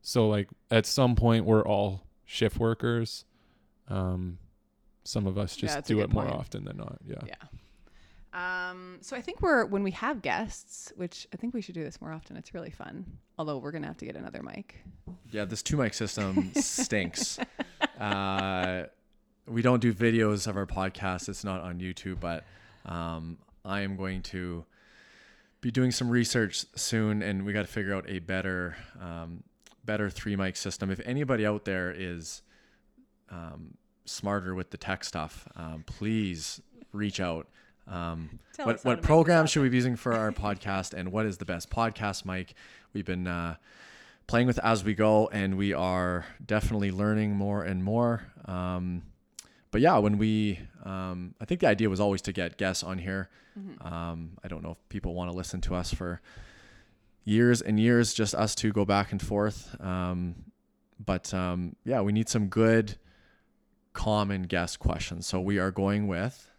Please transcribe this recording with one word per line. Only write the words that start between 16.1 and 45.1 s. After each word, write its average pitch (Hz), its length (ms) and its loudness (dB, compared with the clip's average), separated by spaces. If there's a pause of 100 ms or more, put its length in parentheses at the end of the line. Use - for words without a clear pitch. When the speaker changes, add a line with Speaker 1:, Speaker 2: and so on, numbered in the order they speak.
Speaker 2:
<laughs> - 20 -4
Speaker 3:
stinks. 110 840 -2 (640)
Uh, 95 840 0 (640)
we 117 140 0
don't 123 200 6
do 117 120 4
videos 110 540 4
of 98 100 -4
our 98 80 -2
podcast. 95 640 -4
It's 92 140 -10
not 95 180 -4
on 87 180 -8
YouTube, 92 400 -6
but, 85 240 -4 (480)
um, 82 460 -6 (280)
I 98 160 -4
am 98 160 -4
going 95 260 -6
to 90 420 -8 (960)
be 123 80 -2
doing 127 220 4
some 123 180 0
research 117 560 2 (100)
soon, 107 460 2
and 98 240 -2
we 101 80 -2
gotta 101 140 0
figure 98 260 -4
out 95 160 -4
a 95 100 -4
better, 92 560 -2 (240)
um, 85 440 -10 (420)
better 107 240 0
three 101 260 -4
mic 95 200 0
system. 95 340 -4
If 95 160 -4
anybody 123 400 0
out 104 200 0
there 92 300 -2
is, 87 460 -8 (880)
um, 82 460 -14 (300)
smarter 95 500 -4
with 92 160 -6
the - 60 -12
tech - 260 -6
stuff, - 520 -8
um, 80 300 -10
please 101 760 -4 (300)
reach 104 280 -4
out. 82 280 -4 (400)
Um, 82 520 -8 (140)
Speaker 2:
Tell 294 120 -8
Speaker 3:
what, 117 100 2
Speaker 2:
us - 80 -14
how 131 60 2
Speaker 3:
what 123 60 6
Speaker 2:
to - 20 -8
make - 40 -8
this - 60 0
Speaker 3:
program 160 300 8
Speaker 2:
happen. 156 100 6
Speaker 3:
should 151 140 4
we 131 80 6
be 123 80 2
using 123 200 2
for 120 160 0
our 110 180 2
podcast, 98 600 -4
and 92 180 -6
what 110 140 0
is 95 120 -2
the 95 80 -10
best 87 240 -6
podcast 107 560 -2
mic? 92 280 -6 (400)
We've 98 120 -4
been, 90 220 -2
uh, 85 280 -2 (720)
playing 120 200 4
with 120 120 2
as 110 260 2
we 104 80 2
go, 107 400 6